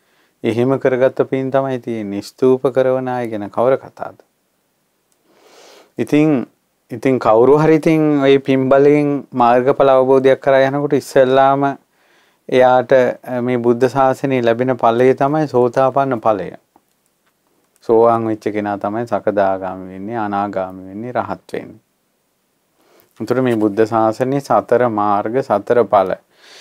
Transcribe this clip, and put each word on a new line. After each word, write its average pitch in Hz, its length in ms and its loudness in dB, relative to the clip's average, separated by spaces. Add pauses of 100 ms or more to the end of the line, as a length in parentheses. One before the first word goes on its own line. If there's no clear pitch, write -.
(440)
එහෙම 120 340 -2
කරගත්ත 127 400 0 (120)
පින් 135 200 -4
තමයි 135 280 -4
තියෙන්නේ. 107 440 -8
ස්තූප 131 400 0 (120)
කරවන 131 340 -2
අය 123 200 -6
ගැන 104 220 -10
කවර 127 280 0
කතාද? - 380 -16 (1800)
ඉතින්, 147 480 0 (440)
ඉතින් 127 280 -2
කවුරු 120 400 4
හරි 160 180 4
ඉතින් 151 460 0
ඔය 139 160 4
පින් 135 300 -2
බලයෙන් 143 640 2
මාර්ගඵල 127 560 2
අවබෝධයක් 131 520 4
කරා 135 280 2
යනකොට 143 280 -2
ඉස්සෙල්ලාම 135 800 2 (720)
එයාට, 127 440 4 (300)
අ, 123 180 -8
මේ 123 180 -2
බුද්ධ 120 300 0
ශාසනයේ 131 540 0
ලැබෙන 120 340 0
ඵලය 123 380 2
තමයි 147 340 -2
සෝතාපන්න 127 720 0
ඵලය. 98 300 -2 (1300)
සෝවාන් 113 460 2
වෙච්ච 110 260 -6
කෙනා 104 260 -4
තමයි 107 280 -6
සකදාගාමි 95 840 -4
වෙන්නේ, 98 240 -12
අනාගාමි 95 720 -6
වෙන්නේ, 110 240 -14
රහත් 104 400 -8
වෙන්නේ. - 280 -14 (1400)
උතුර 123 220 -2
මේ 120 140 0
බුද්ධ 107 300 0
ශාසනයේ 113 540 -2
සතර 120 480 0
මාර්ග, 104 540 -2
සතර 113 420 0
ඵල. 95 320 0 (440)